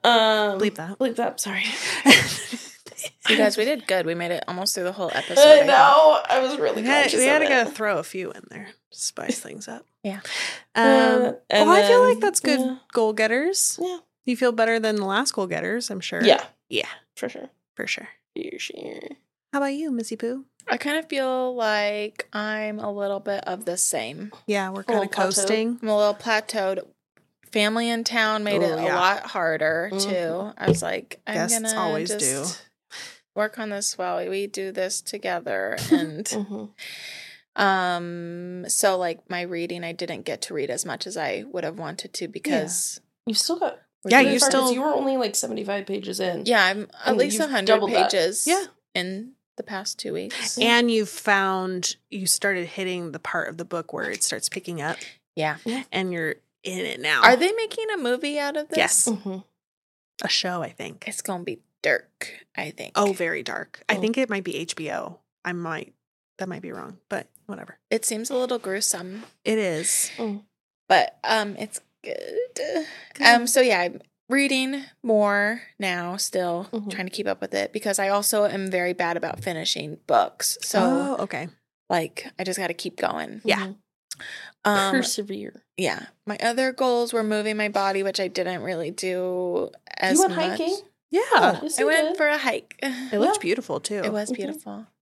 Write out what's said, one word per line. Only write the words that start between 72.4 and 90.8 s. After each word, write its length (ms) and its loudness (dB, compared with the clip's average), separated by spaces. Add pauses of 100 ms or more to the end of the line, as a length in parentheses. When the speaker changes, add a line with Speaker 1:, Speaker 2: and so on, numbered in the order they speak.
Speaker 2:
Good. 300 -4 (400)
Speaker 3:
Um, 220 6
so 140 4
yeah, 200 4
I'm 200 -4 (280)
reading 540 0 (200)
more 600 2 (160)
now 380 -4
still, 560 -4
Speaker 1:
Mm-hmm. 160 -6
Speaker 3:
trying 160 -6
to 60 -10
keep 160 -6
up 140 -2
with 120 -8
it 180 -2
because 280 -2
I 100 0
also 360 2
am 240 -2
very 240 -2
bad 220 -2
about 260 -6
finishing 640 -4
books. 540 2
So, 180 0 (400)
Speaker 2:
Oh, 40 -2
okay. 240 -8 (420)
Speaker 3:
like, 380 -2 (100)
I 60 -8
just 160 -4
gotta 140 -2
keep 240 -8
going. 480 -4
Speaker 2:
Yeah. 220 2
Speaker 1:
Mm-hmm. 40 -10 (960)
Speaker 3:
Um, 300 4
Speaker 1:
Persevere. 680 -4 (140)
Speaker 3:
yeah. 300 -2 (180)
My 160 -6
other 320 0
goals 400 0
were 100 0
moving 320 0
my 140 0
body, 340 0
which 160 -2
I 80 -2
didn't 360 -4
really 280 -4
do 800 -2 (260)
as 200 2
Speaker 1:
You 80 6
went 100 0
Speaker 3:
much. 100 0 (140)
Speaker 1:
hiking? 180 -2 (340)